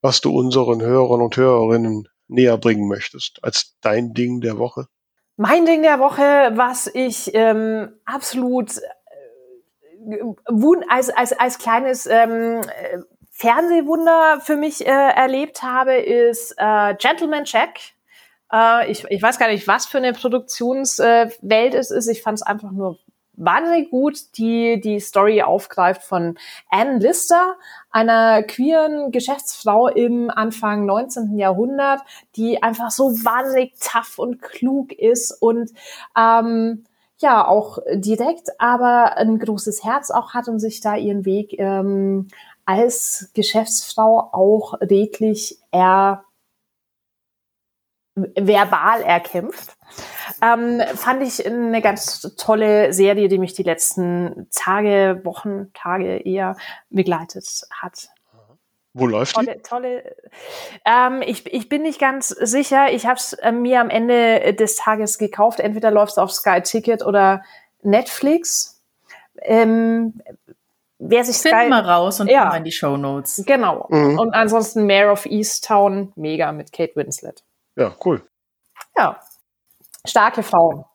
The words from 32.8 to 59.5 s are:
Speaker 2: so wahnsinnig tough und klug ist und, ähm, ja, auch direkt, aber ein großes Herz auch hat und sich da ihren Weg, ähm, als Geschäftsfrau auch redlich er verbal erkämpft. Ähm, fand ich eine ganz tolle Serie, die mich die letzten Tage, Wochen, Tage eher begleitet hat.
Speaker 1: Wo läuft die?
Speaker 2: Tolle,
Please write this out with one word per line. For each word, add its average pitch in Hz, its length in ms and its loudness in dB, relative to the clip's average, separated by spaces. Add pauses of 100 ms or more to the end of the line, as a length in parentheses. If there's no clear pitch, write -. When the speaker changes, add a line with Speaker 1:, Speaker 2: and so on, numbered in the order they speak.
Speaker 2:
so 269 200 2 (120)
wahnsinnig 254 560 0
tough - 400 -6
und 247 220 -6
klug 269 520 -4
ist 240 380 0
und, 233 400 0 (460)
ähm, 226 680 2 (320)
ja, 247 300 4
auch 208 320 0 (140)
direkt, 220 680 -4
aber 240 580 2
ein 220 220 2
großes 214 440 -6
Herz 269 280 -4
auch 240 220 -4
hat 240 160 -6
und 226 100 -4
sich 220 220 -6
da 208 140 -2
ihren 202 300 -4
Weg, 196 320 -4
ähm, 196 720 -2 (380)
als 214 680 -2
Geschäftsfrau 220 1000 0
auch 208 500 2
redlich 208 800 0 (120)
er 190 540 2 (1900)
verbal 196 840 2
erkämpft. - 760 -4 (640)
Ähm, 233 400 2 (140)
fand 262 280 -2
ich - 220 -6
eine 226 360 -2
ganz 214 400 -2 (160)
tolle 214 560 2
Serie, 196 340 4
die 190 120 2
mich 185 140 -4
die 185 100 -8
letzten 175 880 -4
Tage, 196 680 0
Wochen, 196 500 -10
Tage 185 440 -6
eher 190 380 -4 (340)
begleitet 180 840 -4
hat. - 380 -16 (840)
Speaker 1:
Wo 127 120 0
läuft 117 280 -2
die? 226 100 0
Speaker 2:
Tolle, - 180 -10